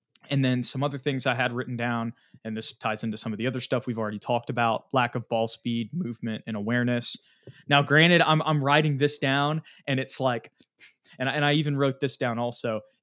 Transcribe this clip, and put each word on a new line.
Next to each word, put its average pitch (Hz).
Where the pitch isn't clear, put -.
and 135
then 127
some 131
other 143
things 135
I 131
had 123
written 123
down, 117
and 110
this 110
ties 110
into 110
some -
of 107
the 117
other 127
stuff 123
we've 117
already 107
talked 120
about: 117
lack 123
of 117
ball 113
speed, 117
movement, 117
and 110
awareness. 120
Now, 143
granted, 160
I'm, 156
I'm 151
writing 147
this 143
down, 143
and 131
it's -
like, 123
and 131
I, 127
and 147
I 147
even 147
wrote 135
this -
down 120
also. 117